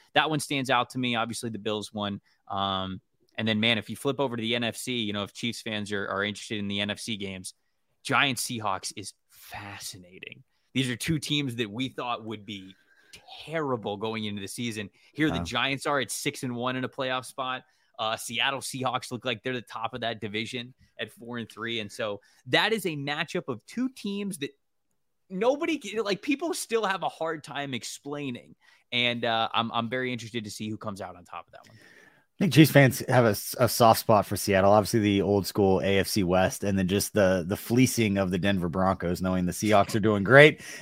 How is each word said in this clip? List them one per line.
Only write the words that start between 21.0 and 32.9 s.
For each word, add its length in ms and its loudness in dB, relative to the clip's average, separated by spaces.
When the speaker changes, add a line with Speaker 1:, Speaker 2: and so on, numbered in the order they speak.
Speaker 1:
four 260 -12
and 100 -8
three. 300 -6
And 120 -8
so 300 -6
that 260 2
is 140 -2
a 100 -4
matchup 500 -4
of 200 -6
two 220 -4
teams 500 -8
that 120 -8
nobody, 500 0
like, 220 -2
people 320 -2
still 300 -2
have 180 -2
a 60 -2
hard 360 -6
time 280 -8
explaining. 840 -8
And, 320 2
uh, 280 2
I'm, 200 0
I'm 160 -2
very 240 -2
interested 320 -8
to 60 -10
see 180 -8
who 80 -6
comes 240 -10
out 160 -12
on 80 -20
top 220 -16
of 60 -20
that 160 -20
one. 100 -20
Speaker 2:
I 40 2
think 80 2
Chiefs 180 8
fans 380 6